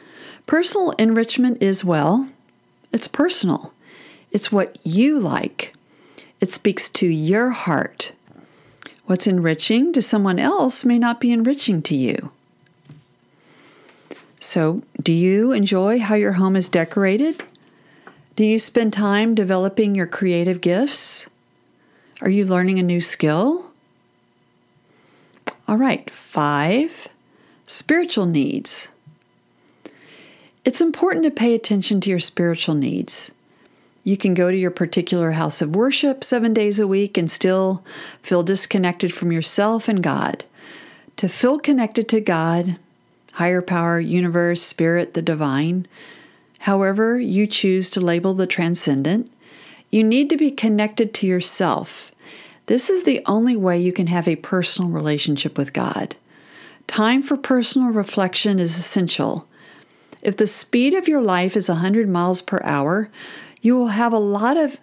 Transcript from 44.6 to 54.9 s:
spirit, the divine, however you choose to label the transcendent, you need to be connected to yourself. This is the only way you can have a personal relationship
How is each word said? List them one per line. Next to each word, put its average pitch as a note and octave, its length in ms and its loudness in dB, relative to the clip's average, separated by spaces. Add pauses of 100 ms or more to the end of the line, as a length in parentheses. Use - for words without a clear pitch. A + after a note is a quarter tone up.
spirit, E3+ 520 0
the E3+ 80 -2
divine, D#3+ 640 -2 (760)
however G3+ 580 0
you G#3 260 0
choose F#3 460 0
to F#3+ 100 -2
label F3 320 0
the F#3 140 0
transcendent, E3+ 840 -2 (600)
you A3 120 4
need C4 280 2
to D#4 60 2
be D4+ 120 2
connected G#3+ 640 0
to - 140 -2
yourself. F3 840 -2 (540)
This B3 240 0
is F#4 140 0
the C#4 240 -2
only A#3 280 2
way F#3 240 0
you F3+ 140 0
can F3+ 140 -2
have E3+ 200 0
a E3 80 0
personal F3+ 540 -4
relationship D3+ 680 -2